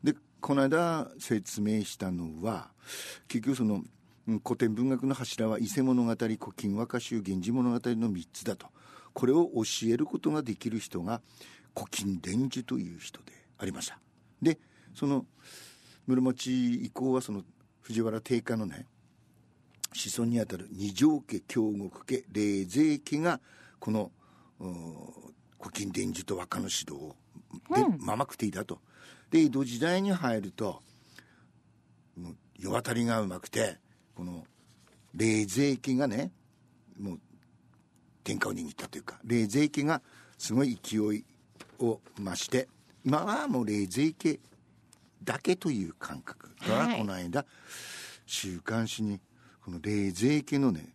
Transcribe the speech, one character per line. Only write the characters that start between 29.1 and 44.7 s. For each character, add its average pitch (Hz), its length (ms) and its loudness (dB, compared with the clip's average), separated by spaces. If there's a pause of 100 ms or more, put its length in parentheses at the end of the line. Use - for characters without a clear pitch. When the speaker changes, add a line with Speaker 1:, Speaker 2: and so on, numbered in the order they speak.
Speaker 1:
で、 165 80 8
江 151 100 8
戸 135 160 0
時 120 140 -6
代 175 220 2
に 196 100 2
入 127 300 0
る 95 100 -8
と、 101 300 -4 (1300)
も 87 160 -12
う 80 40 -14 (220)
世 95 140 -4
渡 120 220 0
り 117 120 2
が 113 160 4
う 101 60 0
ま 90 120 -6
く - 100 -14
て、 107 300 0 (360)
こ 90 80 -10
の 87 220 -10 (680)
冷 110 260 4
泉 123 360 2
家 131 180 0
が 135 120 4
ね、 131 240 -2 (680)
も 98 140 -6
う 78 60 -10 (1040)
天 - 140 -4
下 - 120 0
を 101 40 -2
握 - 160 -6
っ - 40 -14
た - 140 -10
と - 100 -12
い - 40 -10
う - 20 -20
か、 - 200 -14
冷 117 180 4
泉 131 280 4
家 147 140 0
が 156 180 2 (360)
す - 160 -4
ご 127 100 6
い 123 180 0
勢 - 160 -4
い 104 280 0 (540)
を 113 200 0 (200)
増 92 160 -4
し - 140 -6
て、 131 180 0 (360)
今 151 220 2
は 277 220 -2
も 135 140 0
う 113 40 0
冷 104 160 0
泉 120 320 2
家 - 260 0 (840)